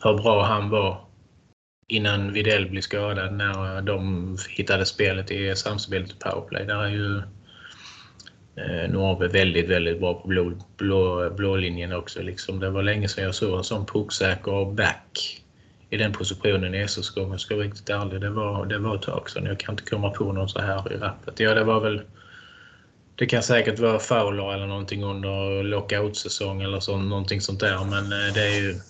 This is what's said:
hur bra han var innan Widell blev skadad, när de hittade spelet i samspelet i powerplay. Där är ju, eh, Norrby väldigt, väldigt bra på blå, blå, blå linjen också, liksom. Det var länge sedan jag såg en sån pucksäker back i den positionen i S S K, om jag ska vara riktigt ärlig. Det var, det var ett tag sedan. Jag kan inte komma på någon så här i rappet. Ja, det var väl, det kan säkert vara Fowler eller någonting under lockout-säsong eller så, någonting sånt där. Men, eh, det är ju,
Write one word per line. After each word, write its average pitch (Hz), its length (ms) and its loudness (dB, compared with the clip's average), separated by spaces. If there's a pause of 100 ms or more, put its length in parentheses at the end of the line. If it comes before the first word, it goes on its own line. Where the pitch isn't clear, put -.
hur 107 120 8
bra 104 300 4
han 104 260 2
var 98 340 2 (840)
innan 104 440 0
Widell 104 380 2
blev 95 100 -4
skadad, 101 520 -2
när 95 500 -2
de 95 540 -2 (120)
hittade 95 380 0
spelet 95 440 0
i 98 260 -2
samspelet 101 540 -4
i - 40 -18
powerplay. - 520 -6
Där 104 180 -2
är 101 40 0
ju, 101 280 0 (1400)
eh, 87 340 -4
Norrby 92 360 2
väldigt, 87 420 4
väldigt 85 320 2
bra 87 140 0
på 87 140 -8
blå, 90 240 2 (240)
blå, 92 540 2
blå 98 260 0
linjen 87 360 -2
också, 90 300 -6
liksom. 92 380 -6
Det 95 100 0
var 95 120 0
länge 104 260 2
sedan 98 160 -2
jag 92 100 0
såg 95 240 0
en - 60 -2
sån 104 220 -4
pucksäker 98 840 0
back - 680 -2 (480)
i 104 60 -2
den 104 160 2
positionen 95 600 0
i 95 40 0
S 101 200 -2
S - 120 -6
K, 98 120 -2
om 95 80 -2
jag 95 100 -4
ska - 160 -4
vara 104 100 0
riktigt 101 240 -8
ärlig. 98 300 -2
Det 101 100 -2
var, 104 360 -2
det 104 120 -2
var 107 160 0
ett - 80 -4
tag - 280 -4
sedan. 95 160 -4
Jag 98 140 -2
kan - 120 -8
inte - 180 -8
komma 101 200 2
på 98 220 -2
någon 95 160 0
så - 120 -4
här 98 320 -2
i 98 40 -4
rappet. - 440 -6
Ja, 110 140 6
det 110 100 6
var 110 160 6
väl, 107 220 0 (1120)
det 123 120 2
kan 120 160 2
säkert 110 360 4
vara 113 200 6
Fowler 101 560 2
eller 98 120 -4
någonting 98 380 -4
under 98 580 -2
lockout-säsong 101 1000 -2
eller 98 180 -2
så, 98 160 -2
någonting 98 440 0
sånt 98 200 -4
där. 95 240 2
Men, 101 200 -2
eh, 101 300 -2
det 107 60 2
är 101 200 2
ju, 95 300 -2